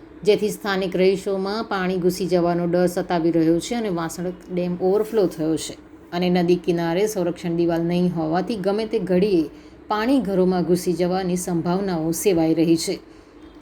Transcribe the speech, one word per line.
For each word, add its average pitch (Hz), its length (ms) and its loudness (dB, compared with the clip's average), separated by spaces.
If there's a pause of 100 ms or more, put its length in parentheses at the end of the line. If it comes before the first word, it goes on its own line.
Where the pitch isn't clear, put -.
(220)
જેથી 202 280 2
સ્થાનિક 190 460 -4
રહીશોમાં 190 680 0
પાણી 185 340 -2
ઘૂસી 180 280 0
જવાનો 175 400 2
ડર 175 200 2
સતાવી 175 440 0
રહ્યો 165 300 4
છે 240 140 -6
અને 226 140 -4
વાસળ 175 440 -6 (220)
ડેમ 180 280 -2
ઓવરફ્લો 208 440 2
થયો 160 300 -2
છે - 260 -8 (300)
અને 180 180 0
નદી 180 260 4
કિનારે 170 500 0
સંરક્ષણ 180 500 -2
દિવાલ 170 260 0
નહીં 175 340 0
હોવાથી 175 400 -2
ગમે 202 300 -2
તે 226 120 -2
ઘડીએ 180 460 2 (440)
પાણી 233 320 2
ઘરોમાં 185 420 2
ઘૂસી 180 300 0
જવાની 180 440 -2
સંભાવનાઓ 175 760 -2
સેવાઈ 165 420 2
રહી 165 220 2
છે. 180 180 -2 (680)